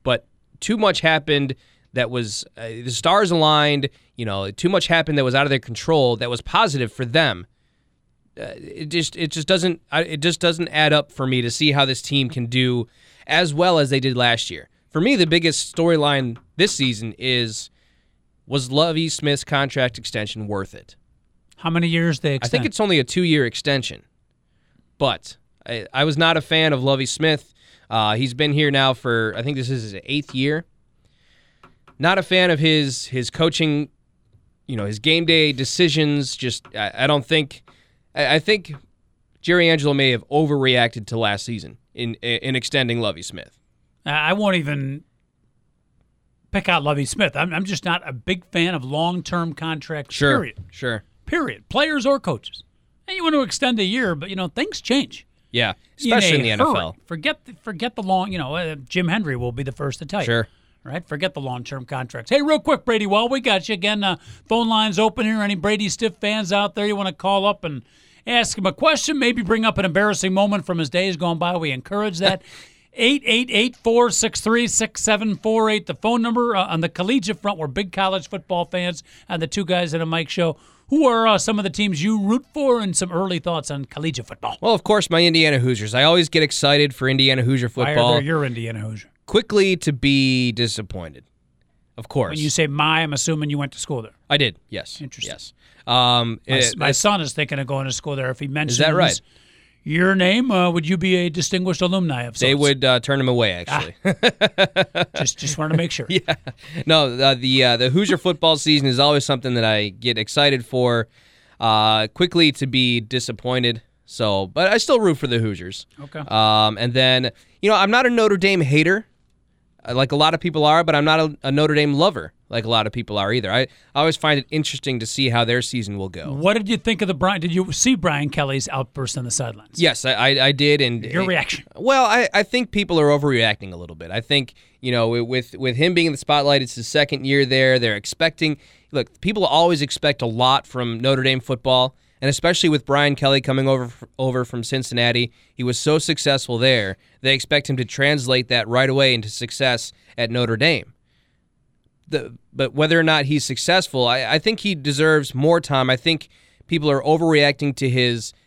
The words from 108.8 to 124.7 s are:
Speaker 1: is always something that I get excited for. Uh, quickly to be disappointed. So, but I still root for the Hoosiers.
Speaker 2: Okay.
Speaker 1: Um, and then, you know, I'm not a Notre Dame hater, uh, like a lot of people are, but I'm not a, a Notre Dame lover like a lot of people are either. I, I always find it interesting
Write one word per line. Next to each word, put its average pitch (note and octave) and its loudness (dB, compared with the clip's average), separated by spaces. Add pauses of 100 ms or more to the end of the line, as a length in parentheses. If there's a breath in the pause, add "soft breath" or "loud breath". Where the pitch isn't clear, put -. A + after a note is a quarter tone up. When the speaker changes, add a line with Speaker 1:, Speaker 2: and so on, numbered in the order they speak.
Speaker 1:
is B2 2
always C#3+ 4
something B2+ -2
that A#2 0
I G#2+ 0
get A2 -2
excited C3+ 0
for. A#2+ 0 (520 soft breath)
Uh, A2 2
quickly E3+ 2
to C#3 -4
be B2 2
disappointed. A#2+ -4 (240)
So, G2 -2
but F3+ 0
I A3 4
still A#3+ 2
root F3+ 4
for C#3+ -4
the A#2+ 0
Hoosiers. F#2+ -6 (140)
Speaker 2:
Okay. C#3+ -16
Speaker 1:
Um, G#2+ 2
and A#2+ -2
then, B2+ 2 (300 soft breath)
you G3+ 2
know, G#3+ 4
I'm G3 2
not B3 4
a B3 2
Notre A3 4
Dame F#3+ 2
hater, D#3 2 (840)
uh, B2 -6
like C3 0
a C3+ 0
lot D#3 4
of D#3+ -2
people D3+ 0
are, D#3 6
but D#3 0
I'm D3 2
not D#3 4
a, D#3 -2
a C3+ -2
Notre D3 2
Dame D3 2
lover C#3 0 (160)
like A2+ -4
a A2 -4
lot A2 2
of G#2+ -6
people G#2 -6
are G2+ 0
either. A2+ -2
I, A#2 2
I B2+ -2 (280 soft breath)
always D#3 0
find D3+ 2
it C3+ -4
interesting C#3 -4